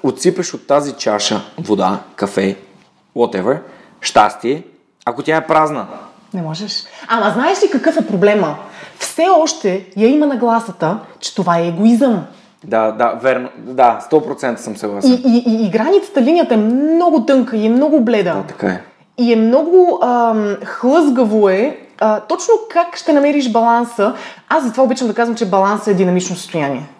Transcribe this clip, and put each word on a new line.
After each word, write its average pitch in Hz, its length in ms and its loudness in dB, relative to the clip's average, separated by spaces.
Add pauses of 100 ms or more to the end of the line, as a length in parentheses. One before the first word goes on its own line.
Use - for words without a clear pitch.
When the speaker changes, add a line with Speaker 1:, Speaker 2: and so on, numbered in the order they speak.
Speaker 1:
отсипеш 175 520 -2
от - 120 -18
тази 143 260 0
чаша 104 480 -2 (180)
вода, 98 400 -2 (180)
кафе, 98 400 -2 (600)
whatever, 120 420 0 (420)
щастие, 120 640 0 (420)
ако 123 180 -6
тя 156 140 0
е 160 100 -2
празна? 151 400 0 (480)
Speaker 2:
Не 180 80 -6
можеш. 160 420 -10 (240)
Ама 220 220 0
знаеш 294 320 0
ли 392 80 2
какъв 294 260 -2
е 320 100 -2
проблема? 190 500 0 (420)
Все - 340 -2
още 226 540 0 (100)
я 220 120 4
има 302 180 4
нагласата, 226 720 -2 (220)
че - 140 -12
това 175 240 0
е 170 80 0
егоизъм. 214 580 2 (400)
Speaker 1:
Да, 110 280 0
да, 117 300 -2
верно. 127 260 0 (100)
Да, 123 420 2
сто 156 260 2
процента 131 360 -6
съм 107 140 -10
съгласен. 202 360 0
Speaker 2:
И, - 20 4 (140)
и, 240 140 2 (100)
и, 220 140 0
и 180 40 -2
границата, 269 520 0
линията 320 320 2
е 220 40 4
много 302 680 2
тънка 254 300 2
и 214 100 0
е 226 40 2
много 277 300 2
бледа. 208 340 0
Speaker 1:
Да, 196 80 -6
така - 260 -8
е. 131 120 -4 (380)
Speaker 2:
И 240 140 2
е 226 40 4
много, 320 680 4
ам, 226 640 0
хлъзгаво 240 840 2
е, 214 300 0 (200)
а, 214 220 0
точно 403 340 0 (160)
как 339 260 -2
ще - 160 -2
намериш 285 400 2
баланса. 233 640 0 (340)
Аз 302 160 0
затова 254 200 0
обичам 247 240 -2
да 208 60 -4
казвам, 233 220 -2
че 220 140 -4
балансът 202 380 0
е 202 60 2
динамично 180 420 0
състояние. 143 460 -6 (180)